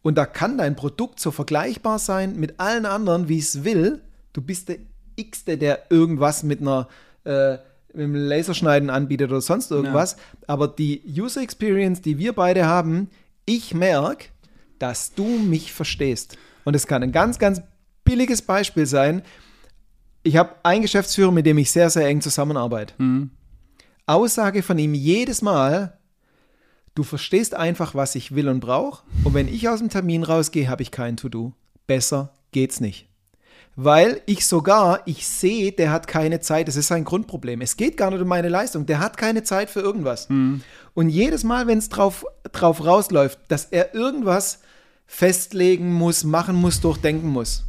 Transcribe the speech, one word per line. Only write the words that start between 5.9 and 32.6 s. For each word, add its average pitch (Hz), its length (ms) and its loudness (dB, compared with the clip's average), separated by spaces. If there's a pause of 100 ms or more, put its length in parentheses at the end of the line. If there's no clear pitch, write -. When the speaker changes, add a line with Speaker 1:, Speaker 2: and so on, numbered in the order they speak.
Speaker 1:
irgendwas 160 540 2
mit 147 160 -2
einer, 135 280 -2 (360)
äh, 139 300 2 (380)
mit 151 120 -6
dem 147 100 -2
Laserschneiden 143 760 0
anbietet 135 400 0
oder 135 100 0
sonst 190 320 -2
irgendwas. 143 400 0
Speaker 2:
Ja. - 60 -16 (280)
Speaker 1:
Aber 147 220 -2
die 147 360 -4
User 220 360 -6
Experience, 196 640 -2
die 151 160 -2
wir 220 160 -2
beide 180 320 2
haben, 170 420 2 (380)
ich 226 280 -4
merk, 170 560 0 (480)
dass - 360 -6
du 196 100 -2
mich 208 480 0
verstehst. - 640 -4 (280)
Und 147 120 0
es 131 100 0
kann 127 160 0
ein 131 80 -2
ganz, 208 300 0
ganz 190 220 0 (420)
billiges 247 380 2
Beispiel 190 440 0
sein. 143 360 2 (1000)
Ich 156 140 2
hab 175 280 2
einen 190 180 4
Geschäftsführer, 196 500 2
mit 160 140 4
dem 151 120 6
ich 139 140 2
sehr, 170 180 6
sehr 156 160 2
eng 143 140 2
zusammenarbeite. 127 800 -4
Speaker 2:
Mhm. 131 320 0 (800)
Speaker 1:
Aussage 202 540 2
von 180 160 0
ihm 151 160 0
jedes 202 480 0
Mal, 175 560 0 (960)
„Du 147 80 -4
verstehst 185 520 -2
einfach, 165 420 -4
was 135 180 -2
ich 135 220 -8
will 143 120 0
und 131 120 0
brauch. 143 420 -4 (220)
Und 135 100 2
wenn 139 140 0
ich 233 200 -4
aus 226 120 0
dem 226 80 -4
Termin 170 340 -2
rausgehe, 160 460 0
hab 127 120 -4
ich 120 120 -8
kein 120 240 -6
To-Do. 117 380 -8 (340)
Besser 139 440 -2 (200)
geht's 131 280 0